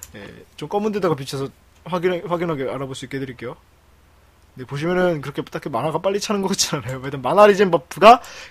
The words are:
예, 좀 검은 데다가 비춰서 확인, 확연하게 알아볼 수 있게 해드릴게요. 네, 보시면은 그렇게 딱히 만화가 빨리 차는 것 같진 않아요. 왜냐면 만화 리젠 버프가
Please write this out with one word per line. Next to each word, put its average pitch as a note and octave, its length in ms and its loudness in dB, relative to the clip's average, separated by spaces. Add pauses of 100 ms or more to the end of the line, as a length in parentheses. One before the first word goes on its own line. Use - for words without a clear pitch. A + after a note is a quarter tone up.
(160)
예, G#2 300 -18 (120)
좀 D3 120 -12
검은 G#3 220 -2
데다가 F#3 240 0
비춰서 C3+ 320 -8 (380)
확인, F3 420 -2
확연하게 D#3+ 420 -4
알아볼 C3 260 -8
수 - 100 -14
있게 C3+ 120 -8
해드릴게요. C3 380 -10 (1000)
네, B2+ 100 -14
보시면은 E3+ 560 -2
그렇게 C#3+ 220 -8
딱히 - 260 -10
만화가 D3 320 -2
빨리 G3 180 0
차는 G3+ 240 -2
것 F#3 60 0
같진 F#3+ 300 -2
않아요. B2+ 180 -8
왜냐면 C3+ 260 -8
만화 F3+ 240 8
리젠 G3 240 4
버프가 G3+ 500 6 (300)